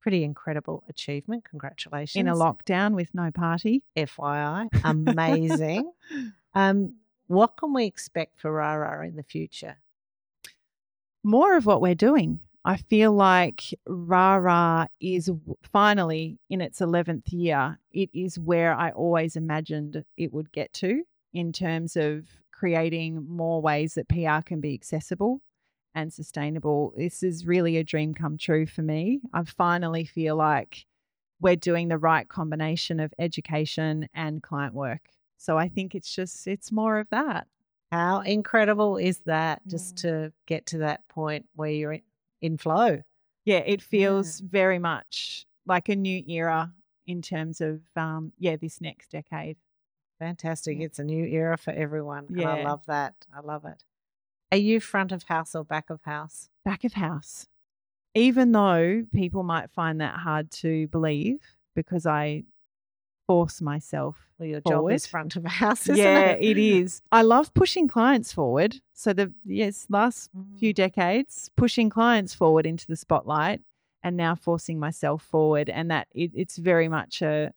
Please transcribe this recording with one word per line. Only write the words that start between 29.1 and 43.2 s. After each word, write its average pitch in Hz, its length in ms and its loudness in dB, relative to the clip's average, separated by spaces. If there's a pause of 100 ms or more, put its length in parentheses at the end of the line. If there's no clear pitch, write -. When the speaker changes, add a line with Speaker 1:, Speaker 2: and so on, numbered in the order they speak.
Speaker 2:
I 170 120 -2
finally 170 600 0
feel 156 320 -2
like 151 500 0 (540)
we're 180 160 4
doing 170 320 -2
the 165 100 0
right 156 300 2
combination 156 720 -4
of 156 180 -4
education 156 960 -4
and 156 280 -6
client 143 320 -6
work. 131 340 -8 (300)
So 160 180 -2
I 165 120 2
think 190 260 -6
it's - 200 -10
just, - 320 -8
it's 196 260 -8
more 214 260 0
of 214 120 -6
that. 233 360 -4 (440)
Speaker 1:
How 175 300 0
incredible 208 760 2
is 185 240 -2
that, 160 460 -2
just 175 380 -10
Speaker 2:
Yeah. 170 60 0
Speaker 1:
to 156 220 -4 (140)
get 160 200 -6
to 165 120 -8
that 151 300 -4
point 151 460 -6
where 151 160 -6
you're 151 220 -4
in, 156 100 -10 (400)
in 160 160 -4
flow? 160 440 2 (420)